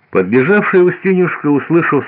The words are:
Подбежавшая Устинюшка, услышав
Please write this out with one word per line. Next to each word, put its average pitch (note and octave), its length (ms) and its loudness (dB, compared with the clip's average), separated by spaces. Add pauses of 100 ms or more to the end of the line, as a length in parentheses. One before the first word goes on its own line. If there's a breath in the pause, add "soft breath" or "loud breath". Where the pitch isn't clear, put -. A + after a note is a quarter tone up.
(100)
Подбежавшая C3 720 2
Устинюшка, F3+ 640 -2
услышав D3 600 0